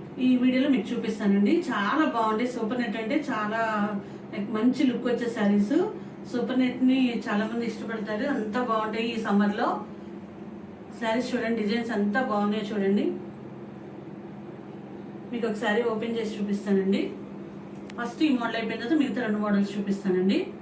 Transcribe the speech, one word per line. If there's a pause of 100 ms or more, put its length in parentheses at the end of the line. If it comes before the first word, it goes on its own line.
(180)
ఈ
వీడియోలో
మీకు
చూపిస్తానండి.
చాలా
బాగుంటాయి.
సూపర్
నెట్
అంటే
చాలా, (440)
like,
మంచి
లుక్
వచ్చే
శారీస్. (600)
సూపర్
నెట్ని
చాలా
మంది
ఇష్టపడతారు,
అంత
బాగుంటాయి.
ఈ
సమ్మర్లో (1160)
శారీస్
చూడండి,
డిజైన్స్
ఎంత
బాగున్నాయో
చూడండి. (2250)
మీకు
ఒక
శారీ
ఓపెన్
చేసి
చూపిస్తానండి. (880)
ఫస్ట్
ఈ
మోడల్
అయిపోయిన
తర్వాత
మిగతా
రెండు
మోడల్స్
చూపిస్తానండి. (160)